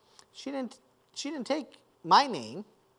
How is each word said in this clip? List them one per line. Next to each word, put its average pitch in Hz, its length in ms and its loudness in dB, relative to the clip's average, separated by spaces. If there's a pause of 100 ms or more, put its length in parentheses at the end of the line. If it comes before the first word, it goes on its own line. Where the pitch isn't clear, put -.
(320)
she - 180 -12
didn't, 269 280 -8 (360)
she - 160 -8
didn't 285 180 -8
take 277 300 -4 (240)
my 208 240 6
name. 147 380 -8 (340)